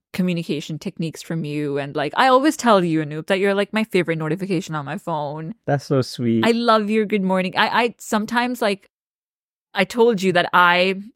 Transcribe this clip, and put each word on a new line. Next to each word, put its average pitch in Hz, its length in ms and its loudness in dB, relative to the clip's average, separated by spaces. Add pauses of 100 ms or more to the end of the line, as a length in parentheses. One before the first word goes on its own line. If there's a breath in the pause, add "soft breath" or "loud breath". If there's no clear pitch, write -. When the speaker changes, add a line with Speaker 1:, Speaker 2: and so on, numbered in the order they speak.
(120)
Speaker 1:
communication 170 680 -4
techniques 165 420 -8
from 165 240 -6
you. 147 340 -4
And, 143 180 -6
like, 151 200 -2
I 262 120 4
always 269 280 4
tell 202 280 4
you, 160 180 0
Anoop, 151 240 -8
that 190 140 0
you're, 202 140 2
like, 196 180 -2
my 220 120 -2
favorite 170 340 0
notification 160 580 -4
on 147 80 -6
my 156 140 -8
phone. 156 560 -8 (120)
Speaker 2:
That's 139 180 -2
so 135 160 2
sweet. 117 460 0
Speaker 1:
I 233 60 6
love 220 380 2
your 220 160 2
good 208 180 0
morning. 185 320 -2
I, 214 280 2
I 233 140 -4
sometimes, 240 640 -2
like, 202 260 -2 (840)
I 196 100 2
told 226 380 4
you 185 100 4
that 170 200 2
I 180 480 4 (160)